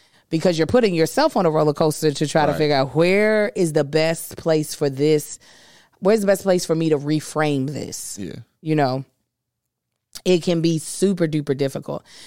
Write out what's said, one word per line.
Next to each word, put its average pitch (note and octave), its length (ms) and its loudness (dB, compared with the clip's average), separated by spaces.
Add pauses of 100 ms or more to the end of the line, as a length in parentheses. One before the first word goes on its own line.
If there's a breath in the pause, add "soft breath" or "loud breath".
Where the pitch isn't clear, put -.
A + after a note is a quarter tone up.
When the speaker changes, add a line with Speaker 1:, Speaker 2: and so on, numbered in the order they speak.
(300 soft breath)
Speaker 1:
because D#3+ 280 0
you're D#3+ 80 2
putting A3+ 280 2
yourself E3 420 0
on F#3+ 100 2
a D#3+ 40 4
roller D3+ 240 2
coaster D#3 360 0
to D3 160 -2
try D3+ 200 2
to D3 60 2
Speaker 2:
Right. - 60 -4
Speaker 1:
figure D3 180 2
out C3 180 0
where G#3 600 2
is F3 180 0
the D3+ 120 2
best D#3 520 -2
place D#3 380 0
for C#3+ 160 -2
this, D3 480 0 (600 soft breath)
where's G#3 200 2
the G3 60 -4
best G3 160 2
place F3+ 220 2
for E3 100 -2
me D#3+ 160 0
to D3+ 80 4
reframe D3 760 -2
this? - 480 -12
Speaker 2:
Yeah. - 160 -10 (240)
Speaker 1:
You D#3 140 -2
know, C3+ 300 0 (1200)
it F3+ 180 2
can E3+ 180 0
be E3 180 0
super F3+ 480 -2
duper D3 300 -2
difficult. C#3 460 -6 (240 loud breath)